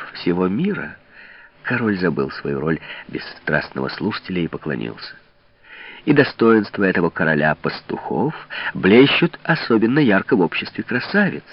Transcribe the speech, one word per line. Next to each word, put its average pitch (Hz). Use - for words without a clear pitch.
всего 87
мира». 143
Король 117
забыл 73
свою 71
роль 76
бесстрастного -
слушателя 92
и 80
поклонился. 58
«И -
достоинства 113
этого 90
короля 78
пастухов -
блещут 120
особенно 120
ярко 107
в 95
обществе -
красавиц», 139